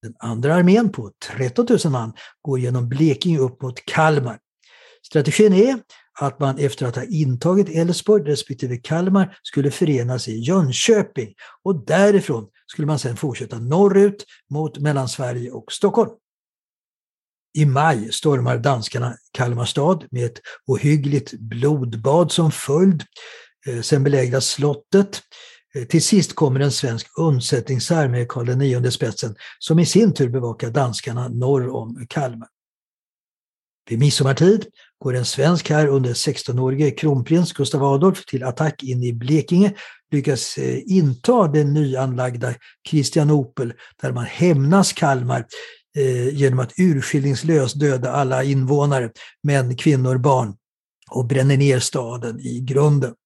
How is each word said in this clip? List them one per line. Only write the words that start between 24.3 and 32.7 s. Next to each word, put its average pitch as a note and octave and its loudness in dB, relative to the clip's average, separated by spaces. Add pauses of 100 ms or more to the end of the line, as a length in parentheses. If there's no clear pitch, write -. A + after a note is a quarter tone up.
slottet. E3+ 0 (520)
Eh, B2+ -8
till D#3 2
sist - 2
kommer C3+ 2
en C#3 2
svensk A2+ -4 (120)
undsättningshär C#3 0
med A#2+ -2
Karl A#2+ -6
den B2 0
nionde B2+ 0
i A#2+ -2
spetsen, A2+ -6 (220)
som E3 0
i E3+ 4
sin G#3 4
tur C3 2
bevakar A#2+ -4
danskarna B2 -4
norr B2+ 0
om A#2+ -10
Kalmar. A#2+ -6 (1400)